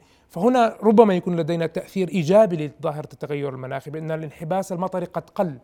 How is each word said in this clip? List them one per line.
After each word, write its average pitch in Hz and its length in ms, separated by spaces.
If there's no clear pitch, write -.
فهنا 226 540
ربما 208 320
يكون 175 220
لدينا 165 300
تأثير 185 420
إيجابي 180 580
لظاهرة 147 460
التغير 143 360
المناخي، 131 420
بأن 156 200
الانحباس 160 600
المطري 180 340
قد - 240
قل 151 340